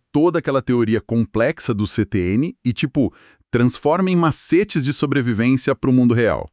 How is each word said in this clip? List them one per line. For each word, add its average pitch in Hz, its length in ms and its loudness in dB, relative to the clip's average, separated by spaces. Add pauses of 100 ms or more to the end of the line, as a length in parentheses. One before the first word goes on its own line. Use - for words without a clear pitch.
(120)
toda 165 260 2
aquela 135 220 -2
teoria 113 400 2
complexa 117 720 -2
do 104 140 -2
C 104 180 -2
T 101 140 -4
N 101 440 -2
e, 123 120 -2
tipo, 135 360 -2 (400)
transforma 151 600 0
em 185 40 0
macetes 170 720 0
de 143 80 -2
sobrevivência 131 800 0
pro - 160 -2
mundo 123 220 4
real. 101 400 0